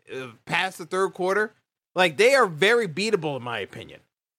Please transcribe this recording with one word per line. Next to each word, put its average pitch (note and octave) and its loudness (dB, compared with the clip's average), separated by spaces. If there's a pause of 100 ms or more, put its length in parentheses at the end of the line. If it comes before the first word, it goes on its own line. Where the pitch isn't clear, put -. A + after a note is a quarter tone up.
(120)
uh, C3 -12 (160)
past F3+ -4
the F3+ -14
third F#3 -2
quarter, F#3+ -2 (400)
like, E3+ 2
they B3 6
are A#3+ 4
very G3 2
beatable, D#3+ -2
in A#2 -10
my A#2 -6
opinion. F2+ -12 (380)